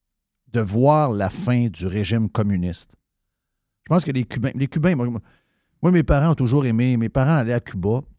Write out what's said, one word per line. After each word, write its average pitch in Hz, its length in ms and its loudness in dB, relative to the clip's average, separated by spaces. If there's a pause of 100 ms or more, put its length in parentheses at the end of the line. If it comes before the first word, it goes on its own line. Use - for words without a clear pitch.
(520)
de 120 80 0
voir 127 520 2
la 101 180 -2
fin 120 380 0
du 90 200 -6
régime 104 420 -2
communiste. 95 640 -2 (880)
Je - 60 -20
pense 160 160 2
que 151 60 -4
les 131 120 -2
Cubains, 123 320 -4
les 135 120 -2
Cubains, 151 280 0
moi, 123 140 -2
moi, 117 120 -6 (600)
moi, 170 100 4
mes 170 120 4
parents 147 280 2
ont 143 40 2
toujours 135 300 2
aimé, 123 300 2
mes 113 140 0
parents 135 260 2
allaient 120 180 0
à 117 60 -2
Cuba 107 420 -2 (180)